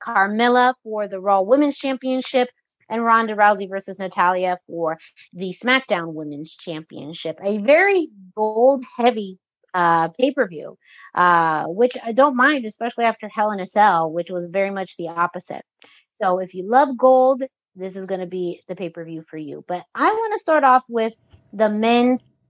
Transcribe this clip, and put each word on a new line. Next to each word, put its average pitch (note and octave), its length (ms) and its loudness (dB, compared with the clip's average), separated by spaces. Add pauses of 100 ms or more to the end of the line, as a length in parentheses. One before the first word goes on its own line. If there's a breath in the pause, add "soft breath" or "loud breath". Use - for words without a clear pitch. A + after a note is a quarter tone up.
Carmella A#3 800 2
for G#3+ 260 -6
the F#3 120 -8
Raw G3 220 2
Women's C4+ 360 2
Championship. C4 720 -2 (400)
And A3+ 140 -4
Ronda A3+ 320 2
Rousey G3+ 340 4
versus G3 300 -10
Natalya F#3 680 0
for D#3+ 320 -4 (360 soft breath)
the F3+ 200 -8
SmackDown G3+ 600 -2
Women's D3+ 420 -12
Championship. D#3+ 880 -12
A G#3 160 -2
very E4+ 480 4 (280)
gold A#3 480 2 (140)
heavy, A3 400 0 (380)
uh, E3+ 320 4 (120)
pay-per-view, B3+ 560 -2 (380 loud breath)
uh, E3 520 2
which G#3+ 380 0
I A#3 80 -8
don't C4 240 2
mind, C4 300 2
especially A#3 400 -6
after A3 240 -4
Hell G#3+ 220 -2
in G3 80 -6
a F3+ 80 -8
Cell, F3 440 4
which E3+ 200 -6
was F3 160 -6
very G3 240 -2
much F#3+ 260 -10
the E3 120 -8
opposite. E3+ 540 -6 (520 soft breath)
So F#3 240 0
if F#3 160 -8
you F#3 120 -10
love B3+ 300 2
gold, C4 460 4 (320)
this F#3 200 -12
is F#3+ 120 -12
gonna F#3 180 -6
be F3+ 420 -6
the F#3 80 -10
pay-per-view E3 540 -12
for D#3 80 -14
you. D3+ 300 -12
But F3+ 160 -8 (100)
I D4 180 0
wanna A4 280 -4
start D#4 240 0
off B3+ 260 4
with A3+ 260 -4 (380)
the G#3+ 160 0
men's A#3+ 560 2 (240)